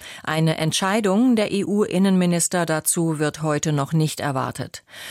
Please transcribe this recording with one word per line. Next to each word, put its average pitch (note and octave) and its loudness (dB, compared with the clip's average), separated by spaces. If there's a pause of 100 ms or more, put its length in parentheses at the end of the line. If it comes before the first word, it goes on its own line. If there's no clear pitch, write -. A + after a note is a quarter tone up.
(240)
Eine D#3+ 0
Entscheidung G3+ 2
der G#3 0
E-U-Innenminister F#3 2
dazu D#3+ -2
wird D3+ -2
heute D3+ 0
noch C#3+ -2
nicht D#3 0
erwartet. C3 -4 (280)